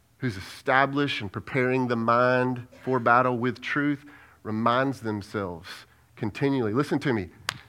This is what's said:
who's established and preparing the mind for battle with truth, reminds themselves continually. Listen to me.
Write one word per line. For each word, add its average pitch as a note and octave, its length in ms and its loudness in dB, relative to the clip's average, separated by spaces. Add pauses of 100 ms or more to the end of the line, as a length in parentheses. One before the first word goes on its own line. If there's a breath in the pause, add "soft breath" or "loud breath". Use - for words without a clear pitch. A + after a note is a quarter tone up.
(160)
who's A2+ 220 -4
established C#3 800 0
and G2+ 100 -8
preparing B2+ 580 0
the A#2+ 80 0
mind B2 720 2 (200)
for B2+ 120 2
battle B2 380 4
with A#2 240 -2
truth, C#3+ 420 -2 (420 loud breath)
reminds A#2+ 560 0
themselves G2+ 680 -6 (540 soft breath)
continually. B2 500 0
Listen C#3+ 280 0
to C#3+ 120 0
me. F#2+ 180 -2 (380 loud breath)